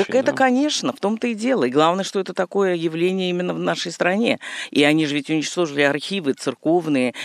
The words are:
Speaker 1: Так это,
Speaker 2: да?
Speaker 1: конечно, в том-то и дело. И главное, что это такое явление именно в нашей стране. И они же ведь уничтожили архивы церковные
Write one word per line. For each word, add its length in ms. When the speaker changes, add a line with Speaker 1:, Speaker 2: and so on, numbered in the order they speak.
Speaker 1:
Так 80
это, 160
Speaker 2:
да? 20
Speaker 1:
конечно, 600
в 80
том-то 260
и 80
дело. 300
И 60
главное, 340
что 160
это 120
такое 420
явление 560
именно 220
в 60
нашей 340
стране. 460
И 140
они 220
же 80
ведь 140
уничтожили 540
архивы 520
церковные 800